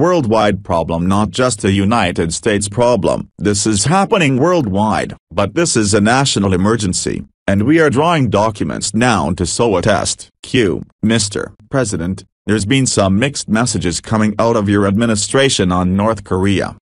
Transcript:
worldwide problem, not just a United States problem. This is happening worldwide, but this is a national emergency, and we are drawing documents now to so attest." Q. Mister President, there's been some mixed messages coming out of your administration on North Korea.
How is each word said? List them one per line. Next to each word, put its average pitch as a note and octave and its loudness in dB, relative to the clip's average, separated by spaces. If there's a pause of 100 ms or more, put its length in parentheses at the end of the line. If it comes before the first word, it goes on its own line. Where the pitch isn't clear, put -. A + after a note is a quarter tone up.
worldwide G#2+ 2
problem, E2 -2
not G2+ 0
just B2+ -2
a G2+ 2
United G2 0
States G2+ -2
problem. A2 0
This G#2 0
is G#2+ 0
happening F3 2
worldwide, G#2+ 0 (160)
but G2+ -2
this E3 0
is G#2 2
a G#2 4 (100)
national G#2 2
emergency, F#2+ -2 (240)
and G2 0
we D#3 4
are D#3 2
drawing D3 0
documents G2+ -2
now G#2+ 0
to F2+ -2
so A2+ 0
attest." - -2 (140)
Q. F#2 -2 (180)
Mister A2 -2 (160)
President, G2 -4 (220)
there's G2+ 0
been C3+ 2
some G2 2
mixed C3+ -4
messages G2 0
coming G#2+ 0
out A#2 2
of G#2 0
your G2+ 4
administration A2 0
on F2+ 0
North G#2 -2
Korea. F#2 -2